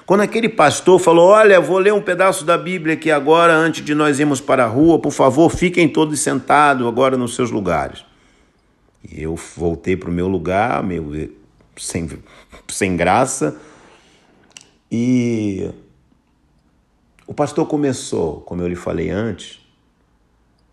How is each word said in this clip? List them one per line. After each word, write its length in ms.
quando 160
aquele 260
pastor 500
falou, 300
"Olha, 320
vou 180
ler 160
um 80
pedaço 440
da 120
Bíblia 360
aqui 180
agora, 420
antes 300
de 100
nós 240
irmos 220
para 240
a 40
rua, 300
por 140
favor, 380
fiquem 400
todos 320
sentados 680
agora 300
nos 180
seus 160
lugares." 560
E 220
eu 100
voltei 400
pro 160
meu 160
lugar, 560
meio 500
sem, 320
sem 300
graça, 600
e 800
o 80
pastor 320
começou, 760
como 200
eu 60
lhe 80
falei 340
antes, 560